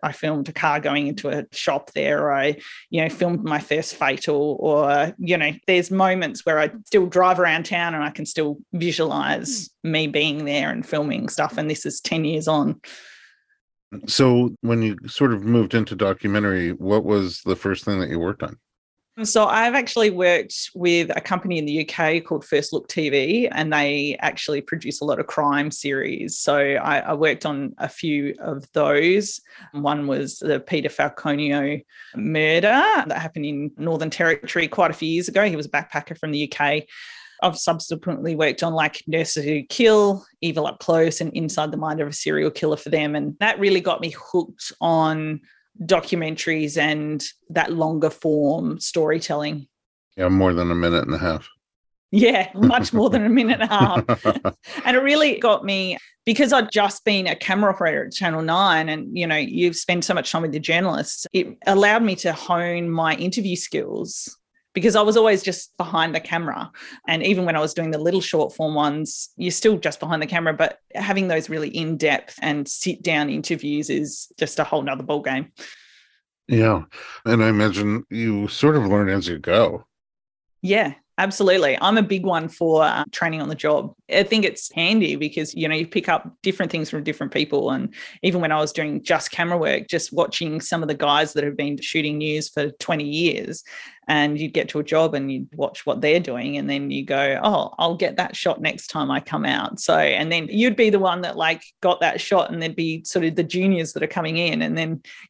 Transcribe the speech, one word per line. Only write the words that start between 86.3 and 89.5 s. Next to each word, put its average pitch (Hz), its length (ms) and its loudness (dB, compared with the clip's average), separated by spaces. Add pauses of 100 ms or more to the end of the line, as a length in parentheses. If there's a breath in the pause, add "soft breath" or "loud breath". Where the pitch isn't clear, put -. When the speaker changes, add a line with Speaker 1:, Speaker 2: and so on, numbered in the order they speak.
Speaker 1:
different 185 280 -2
things 156 180 -4
from 151 140 -6
different 147 300 -6
people. 151 380 0
And 131 220 -4 (280 loud breath)
even 180 200 0
when 156 100 0
I 151 80 2
was 151 120 0
doing 147 320 -6
just - 280 0
camera 175 260 -2